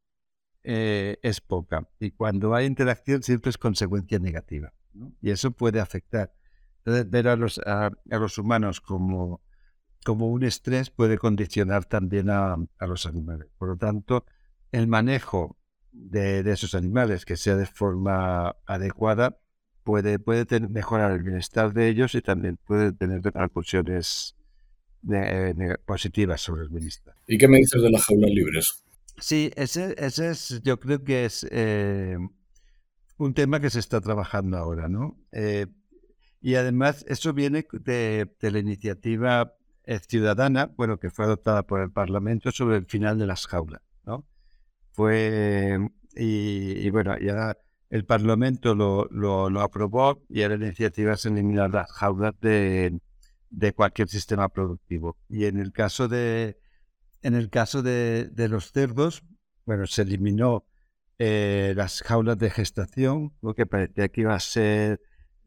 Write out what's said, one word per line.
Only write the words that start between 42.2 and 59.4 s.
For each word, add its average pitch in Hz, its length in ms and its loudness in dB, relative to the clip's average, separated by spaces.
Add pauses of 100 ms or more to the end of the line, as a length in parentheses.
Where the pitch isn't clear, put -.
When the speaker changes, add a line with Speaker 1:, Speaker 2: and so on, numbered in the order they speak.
Speaker 1:
sobre 117 260 0
el 92 100 -2
final 107 320 0
de 107 80 0
las 92 200 -6
jaulas, 80 340 -6 (240)
¿no? 120 220 -10 (640)
Fue, 107 880 2 (360)
y, 104 580 -2 (140)
y 101 40 2
bueno, 98 280 0
ya 107 380 -2 (320)
el 107 160 -2
Parlamento 113 680 2
lo, 101 360 2
lo, 98 380 0
lo 98 120 0
aprobó 107 680 0
y 110 140 -2
ahora 104 160 0
la 107 80 -4
iniciativa 107 480 0
es - 100 -4
eliminar 101 460 2
las 98 220 -2
jaulas 101 480 -2
de, 95 600 2 (480)
de 104 240 0
cualquier 101 360 0
sistema 101 400 -2
productivo. 87 680 -6 (120)
Y 104 180 -2
en 101 120 -2
el 95 140 -4
caso 113 360 -2
de, 113 500 -2 (640)
en 120 120 0
el 117 140 0
caso 123 340 0
de, 120 480 0
de 113 180 0
los 107 220 -4
cerdos, 139 540 0 (400)